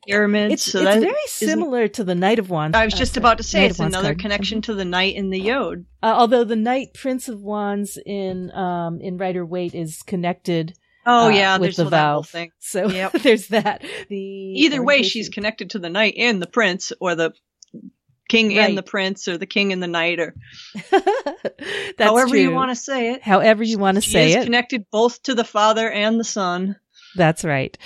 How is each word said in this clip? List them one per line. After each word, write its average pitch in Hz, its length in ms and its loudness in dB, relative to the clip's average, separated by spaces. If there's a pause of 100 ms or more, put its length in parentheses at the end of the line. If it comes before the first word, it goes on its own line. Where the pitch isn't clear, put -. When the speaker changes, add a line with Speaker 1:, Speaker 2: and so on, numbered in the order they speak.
Speaker 1:
pyramids. 208 460 2
Speaker 2:
It's, - 100 -4
Speaker 1:
So - 160 -2
Speaker 2:
it's 190 60 4
Speaker 1:
that 208 140 6
Speaker 2:
very 359 120 2
Speaker 1:
isn't 587 360 -4
Speaker 2:
similar 277 400 0
to 214 160 -8
the 180 100 -2
Knight 190 240 2
of 190 120 -2
Wands, 160 260 0
Speaker 1:
I 220 100 4
was 214 80 -2
Speaker 2:
uh, - 20 -4
Speaker 1:
just 254 180 -2
Speaker 2:
sorry, 233 80 -4
Speaker 1:
about 226 160 6
to 226 60 -10
say - 160 0
Speaker 2:
Knight 277 60 6
of 220 60 4
Speaker 1:
it's 170 60 -10
Speaker 2:
Wands 170 160 -2
Speaker 1:
another 190 200 0
Speaker 2:
card. 175 60 -8
Speaker 1:
connection 208 380 -4
Speaker 2:
Mm-hmm. 214 140 -6
Speaker 1:
to - 20 -4
the 196 120 -4
Knight 185 300 0
in 196 140 -4
the 190 100 -2
Yod. 190 440 -2 (180)
Speaker 2:
Uh, 226 140 2
although 240 280 4
the 226 120 -4
Knight 240 380 -2
Prince 262 340 -6
of 208 140 -12
Wands 202 600 -6
in, 190 480 -8
um, 175 480 -4
in 185 180 -8
Rider-Waite 180 560 -6
is 160 280 -10
connected, 175 720 -4 (320)
Speaker 1:
Oh, 240 200 6
Speaker 2:
uh, - 20 8
Speaker 1:
yeah, 196 300 4
Speaker 2:
with 190 40 0
Speaker 1:
there's 180 140 0
Speaker 2:
the 175 80 2
Speaker 1:
that 147 60 -2
whole 151 320 4
Speaker 2:
Valve. 160 60 -14
Speaker 1:
thing. 170 300 -10
Speaker 2:
So 196 300 -4
<laughs> - 20 0
Speaker 1:
Yep. 185 220 -4 (100)
Speaker 2:
there's 220 260 4
that. 208 340 -2 (260)
The 202 80 -8
Speaker 1:
Either 196 640 0
way, 277 120 4
Speaker 2:
orientation 196 160 2
Speaker 1:
she's 220 180 -6
connected 208 420 -8
to - 80 -6
the 170 120 -8
Knight 202 280 2
and 226 240 2
the 165 40 -8
Prince, 190 540 0
or 180 140 0
the 165 180 0 (960)
King 220 300 2
and - 0 -
Speaker 2:
Right. 208 180 4
Speaker 1:
the 190 60 -4
Prince, 196 460 -4
or 175 100 -4
the 190 80 -10
King 202 260 0
and 185 100 -4
the 180 60 -4
Knight, 170 320 -2
or 160 140 -4 (400)
Speaker 2:
<laughs> - 160 -14
That's 392 1080 -2
Speaker 1:
however 233 380 4
you 185 120 6
Speaker 2:
true. 165 60 0
Speaker 1:
wanna 254 220 -2
say 247 360 -4
it. 262 100 -10
Speaker 2:
However 208 420 4
you 220 140 -2
wanna 196 220 2
Speaker 1:
She - 100 -2
Speaker 2:
say 160 200 4
Speaker 1:
is 170 60 6
Speaker 2:
it. 254 80 2
Speaker 1:
connected 240 460 -2
both 233 340 0
to 269 100 -2
the 226 100 0
Father 220 460 2
and 214 280 0
the 226 60 -2
Son. 190 520 -4 (400)
Speaker 2:
That's 165 280 2
right. 143 420 -2